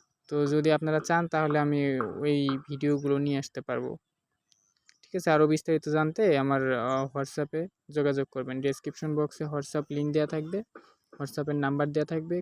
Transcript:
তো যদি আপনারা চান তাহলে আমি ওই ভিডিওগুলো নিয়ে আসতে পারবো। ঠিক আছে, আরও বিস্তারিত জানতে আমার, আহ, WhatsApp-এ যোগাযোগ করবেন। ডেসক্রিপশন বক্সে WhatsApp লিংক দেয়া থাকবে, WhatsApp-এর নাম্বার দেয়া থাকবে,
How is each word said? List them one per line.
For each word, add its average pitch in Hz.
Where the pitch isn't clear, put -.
তো 147
যদি 151
আপনারা 156
চান 170
তাহলে 151
আমি 143
ওই 143
ভিডিওগুলো 143
নিয়ে 143
আসতে -
পারবো। 127
ঠিক -
আছে, 180
আরও 151
বিস্তারিত 156
জানতে 156
আমার, 135
আহ, 131
WhatsApp-এ 151
যোগাযোগ 143
করবেন। 131
ডেসক্রিপশন 147
বক্সে 151
WhatsApp 147
লিংক 147
দেয়া 151
থাকবে, 160
WhatsApp-এর 147
নাম্বার 143
দেয়া 151
থাকবে, 165